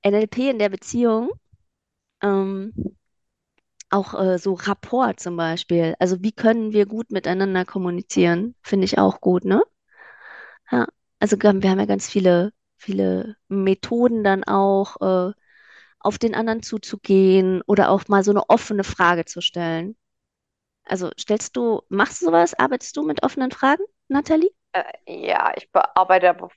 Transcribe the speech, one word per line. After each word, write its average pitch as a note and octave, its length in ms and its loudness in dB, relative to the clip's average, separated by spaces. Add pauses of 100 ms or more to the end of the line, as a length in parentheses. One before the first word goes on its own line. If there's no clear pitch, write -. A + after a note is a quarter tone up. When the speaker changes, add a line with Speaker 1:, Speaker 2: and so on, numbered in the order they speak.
Speaker 1:
N G3+ 100 2
L G#3+ 120 2
P B3+ 240 -4
in A#3 80 -4
der G#3 100 0
Beziehung, A#3 600 -2 (920)
ähm, G3 520 -2 (1160)
auch, G3 240 -2
äh, F#3 240 0
so F#3+ 160 -2
Rapport A3+ 680 -4
zum F3 160 -8
Beispiel. E3 640 -2
Also F#3 220 -2
wie A3 100 -2
können A3 400 0
wir G#3 140 4
gut A3 240 -8
miteinander F#3+ 540 -2
kommunizieren? F3+ 1000 -2
Finde F#3+ 240 0
ich G3 120 -2
auch F#3+ 220 2
gut, F3+ 240 0
ne? G3+ 180 2 (1080)
Ja, A#3+ 160 0 (340)
also G#3 160 0
ga-, G3+ 260 4
wir F#3+ 80 4
haben F#3 80 2
ja G#3 80 0
ganz G3+ 220 -2
viele, F#3 440 2 (240)
viele F#3+ 600 -4 (120)
Methoden G#3+ 760 0
dann G3 200 0
auch, G3 520 0 (340)
äh, - 20 -14 (680)
auf G#3 180 -4
den A3+ 160 0
anderen A3+ 280 -2
zuzugehen F#3+ 1040 2
oder G3+ 240 4
auch G3 180 0
mal G3 160 2
so G#3 80 2
eine G3+ 180 0
offene G#3 340 2
Frage E3+ 420 0
zu - 140 -14
stellen. E3+ 560 -4 (880)
Also F3+ 260 -6 (100)
stellst - 360 -6
du, A#3 340 -2
machst - 320 -4
du F4 40 -2
sowas? E4+ 280 2
Arbeitest - 420 -4
du D4 80 -6
mit D4+ 200 -4
offenen C4 280 -4
Fragen, D4+ 320 -2 (240)
Nathalie? D#4 420 0 (240)
Speaker 2:
Äh, F#3+ 80 -2 (240)
ja, - 500 -2
ich - 160 -16
bearbeite F#3 580 4
aber F3 260 -6